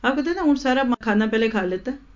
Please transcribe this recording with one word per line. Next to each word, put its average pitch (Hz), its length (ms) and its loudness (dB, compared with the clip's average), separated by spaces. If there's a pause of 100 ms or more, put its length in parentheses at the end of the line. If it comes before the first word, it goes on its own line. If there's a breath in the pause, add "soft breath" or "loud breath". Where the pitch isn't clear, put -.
आप 262 100 2
कहते 294 140 -2
हैं 349 60 0
ना, 381 80 -4
ऊंट 294 160 4
सारा 262 240 2 (180)
खाना 220 260 2
पहले 220 220 0
खा 220 140 -2
लेता 185 280 -4
है 285 80 -10 (160)